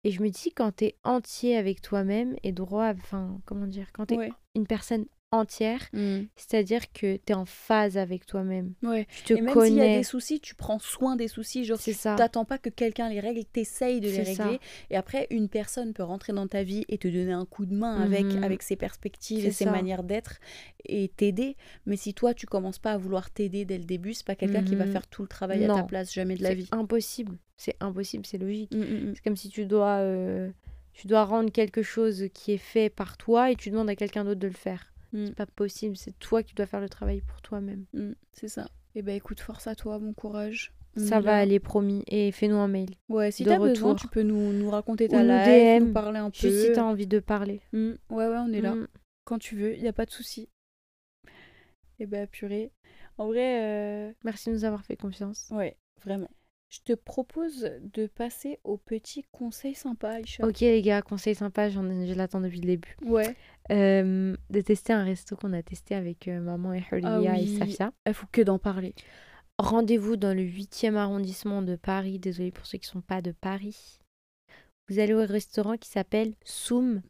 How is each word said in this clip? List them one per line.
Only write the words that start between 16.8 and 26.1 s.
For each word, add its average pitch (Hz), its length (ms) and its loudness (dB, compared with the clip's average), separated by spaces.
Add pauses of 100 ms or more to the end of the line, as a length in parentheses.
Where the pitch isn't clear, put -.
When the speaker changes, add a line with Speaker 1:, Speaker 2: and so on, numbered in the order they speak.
Speaker 2:
et 208 80 -2
te 185 120 -4
donner 180 240 -2
un 180 120 -4
coup 196 220 -8
de 190 80 -4
main 214 260 -2
avec, 196 240 4
Speaker 1:
Mhm. 196 180 0
Speaker 2:
avec 196 200 -2
ses 196 140 -4
perspectives - 680 -8
Speaker 1:
C'est 202 60 2
Speaker 2:
et 208 40 2
ses 202 120 -2
Speaker 1:
ça. 208 60 4
Speaker 2:
manières 185 320 0
d'être 202 340 -6 (500)
et 196 280 -2
t'aider. 214 420 0 (280)
Mais 202 120 -2
si 202 180 -8
toi, 240 180 2
tu 233 140 -8
commences 190 320 -4
pas 220 140 -2
à 208 40 0
vouloir 185 340 -4
t'aider 202 360 -4
dès 190 120 -4
le 170 60 -10
début, 185 300 -6
c'est - 120 -12
pas 196 80 -4
quelqu'un 202 300 0
qui 196 120 2
va 196 100 2
Speaker 1:
Mhm. 196 60 -2
Speaker 2:
faire 190 160 -4
tout - 140 -16
le 190 60 -8
travail 196 360 -2
à 214 40 4
ta 202 140 4
Speaker 1:
Non. 180 40 -4
Speaker 2:
place, 185 260 -6